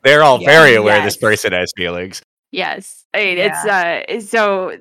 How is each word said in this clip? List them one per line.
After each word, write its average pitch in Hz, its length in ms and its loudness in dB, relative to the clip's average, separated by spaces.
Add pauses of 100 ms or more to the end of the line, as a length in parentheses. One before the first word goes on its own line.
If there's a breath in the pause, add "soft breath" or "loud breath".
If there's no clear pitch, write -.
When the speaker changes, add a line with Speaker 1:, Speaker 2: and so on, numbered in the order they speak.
Speaker 1:
They're 147 200 4
all 135 180 4
Speaker 2:
Yeah. - 100 -2
Speaker 1:
very 147 240 6
aware 104 280 2
this 104 120 -4
Speaker 3:
Yes. - 140 -12
Speaker 1:
person 107 240 -2
has 90 220 -4
feelings. 90 460 -8 (300)
Speaker 3:
Yes. 180 480 -10 (140)
I 208 120 -4
mean, 185 140 -4
it's, 160 260 -4
Speaker 2:
Yeah. 180 440 -4
Speaker 3:
uh, 220 120 -8
so, 202 600 -4